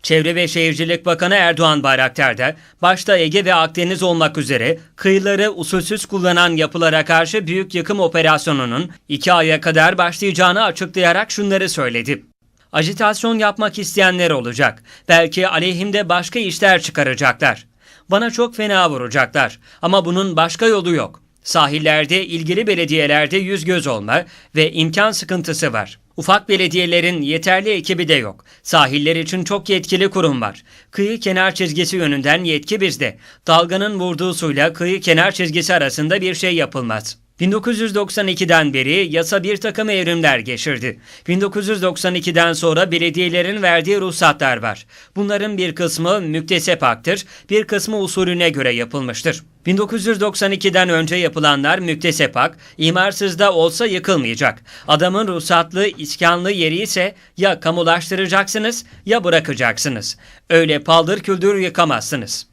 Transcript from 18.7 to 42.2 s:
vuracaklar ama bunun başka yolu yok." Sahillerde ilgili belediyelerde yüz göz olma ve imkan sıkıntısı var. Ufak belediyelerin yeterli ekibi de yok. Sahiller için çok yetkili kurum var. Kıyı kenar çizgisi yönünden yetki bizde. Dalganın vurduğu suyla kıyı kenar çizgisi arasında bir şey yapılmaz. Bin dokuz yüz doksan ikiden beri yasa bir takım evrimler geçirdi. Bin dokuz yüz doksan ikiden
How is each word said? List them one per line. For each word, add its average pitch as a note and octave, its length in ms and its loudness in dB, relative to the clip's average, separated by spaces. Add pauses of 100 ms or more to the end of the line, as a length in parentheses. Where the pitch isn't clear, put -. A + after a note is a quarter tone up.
vuracaklar B2 680 -2 (220)
ama F3+ 240 2
bunun F3+ 300 -2
başka E3 320 2
yolu F3+ 280 2
yok." A#2 260 -6 (220)
Sahillerde D#3 840 0
ilgili E3+ 420 -2
belediyelerde D3+ 680 0
yüz F#3 280 -4
göz F3 220 -2
olma A#2+ 380 -2 (300)
ve D#3 160 2
imkan E3+ 400 0
sıkıntısı E3 640 -4
var. G#2 260 -6 (180)
Ufak G3+ 320 0
belediyelerin F3 720 0
yeterli F3+ 480 0
ekibi F3 380 -2
de D#3+ 60 4
yok. A2 320 -2 (180)
Sahiller D3 520 2
için E3 280 -4
çok G3 260 -6
yetkili F#3 400 0
kurum D#3+ 320 -2
var. G2+ 220 -8 (280)
Kıyı G#3+ 280 -4
kenar F#3+ 360 0
çizgisi F3 420 -2
yönünden D3+ 460 0
yetki E3 380 -4
bizde. C3 360 -4 (300)
Dalganın F#3 520 0
vurduğu F3+ 340 -4
suyla D#3 400 0
kıyı F3+ 280 -4
kenar F3 300 2
çizgisi F3 420 -2
arasında D#3 480 0
bir F#3 140 -4
şey F3+ 200 -2
yapılmaz. B2+ 600 -4 (220)
Bin F3+ 120 2
dokuz A3 280 -2
yüz A3 160 -4
doksan G#3 320 -2
ikiden E3 460 2
beri D3 360 0
yasa E3 340 -2
bir G3+ 140 -2
takım G#3+ 320 -4
evrimler E3+ 500 2
geçirdi. B2 600 -6 (280)
Bin F3+ 140 0
dokuz G3+ 260 -2
yüz G#3 140 -2
doksan F3+ 340 -2
ikiden E3+ 380 0